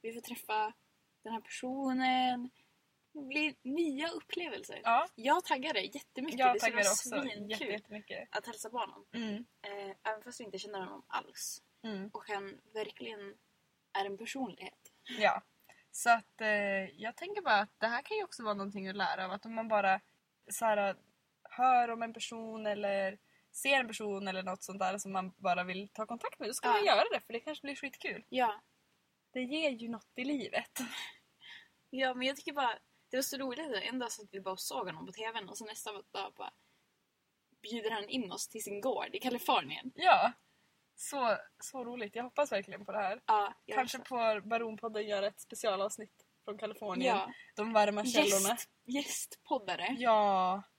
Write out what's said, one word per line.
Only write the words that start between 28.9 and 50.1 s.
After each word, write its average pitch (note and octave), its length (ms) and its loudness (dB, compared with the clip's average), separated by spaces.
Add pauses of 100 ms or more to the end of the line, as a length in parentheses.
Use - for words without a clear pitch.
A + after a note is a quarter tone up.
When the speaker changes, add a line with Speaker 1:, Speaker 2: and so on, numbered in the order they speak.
Speaker 2:
Det B3+ 80 -4
ger D4 280 0
ju A#3 200 -6
något A3+ 260 -10
i B3 100 -6
livet. - 540 -2 (1120)
Speaker 1:
Ja, C4 240 0
men B3+ 140 -2
jag C#4 100 0
tycker D#4 160 -10
bara, C#4 260 0 (300)
det B3 80 -2
var C4+ 40 2
så C4+ 160 -4
roligt C4+ 380 -4
att F#3+ 80 -2
en B3 160 -4
dag A#3 120 -4
satt G#3 200 -12
vi G3 100 -10
bara F#3+ 100 -4
och F#3 80 -6
såg - 280 -4
honom E3 180 -8
på F#3+ 60 -14
T A3 220 -6
V:n G#3 160 -8
och G3+ 80 -12
så A3 80 -10
nästa G#3+ 260 -10
dag G3 420 -8
bara - 200 -12 (1080)
bjuder A3 300 -4
han G#3 180 -4
in A#3 220 -4
oss - 160 -6
till A3 160 -10
sin G3+ 180 -6
gård A#3 340 0
i G#3+ 40 -4
Kalifornien. A#3 760 2
Speaker 2:
Ja. B3 360 8 (640)
Så, A#3+ 420 2 (220)
så C4 240 -8
roligt. A#3 320 -8
Jag A#3 80 -4
hoppas C#4+ 280 0
verkligen G3+ 340 -4
på G3 60 -10
det G#3+ 60 -2
här. G3+ 280 -2
Speaker 1:
Ja, G#3 280 4 (120)
jag G#3+ 120 -2
Speaker 2:
Kanske B3+ 200 0
Speaker 1:
också. - 120 -12
Speaker 2:
får A3+ 320 2
Baronpodden A3 680 -4
göra G3+ 200 0
ett G#3 120 -4
specialavsnitt G#3+ 840 -4 (200)
från G#3+ 120 -8
Kalifornien. G#3+ 600 0
Speaker 1:
Ja. F#3+ 140 -2 (240)
Speaker 2:
De A3 180 -2
varma G#3 320 6
källorna. G3+ 500 4
Speaker 1:
Gäst-, - 140 -10 (140)
gästpoddare. A#3+ 1160 -4
Speaker 2:
Ja. G3+ 640 6 (160)